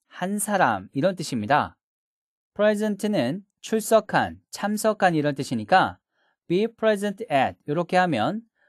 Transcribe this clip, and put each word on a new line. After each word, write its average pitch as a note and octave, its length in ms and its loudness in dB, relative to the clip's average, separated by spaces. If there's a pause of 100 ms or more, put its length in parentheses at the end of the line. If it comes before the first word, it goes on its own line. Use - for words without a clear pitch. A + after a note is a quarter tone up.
한 G3+ 320 -6
사람, C3+ 520 0
이런 E3+ 220 0
뜻입니다. B2+ 640 -2 (760)
present는 G#3 920 0 (160)
출석한, G#3 800 0 (100)
참석한 G#3 640 0
이런 D3 220 0
뜻이니까 A#2+ 640 0 (500)
be F#3+ 180 0
present G#3+ 680 -2
at A#2+ 240 2 (100)
이렇게 E3+ 300 -2
하면 F3+ 460 0 (260)